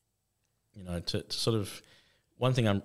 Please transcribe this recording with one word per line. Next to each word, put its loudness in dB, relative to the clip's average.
you -18
know, -4
to, -4
to -10
sort 0
of, -4
one 2
thing 4
I'm, 2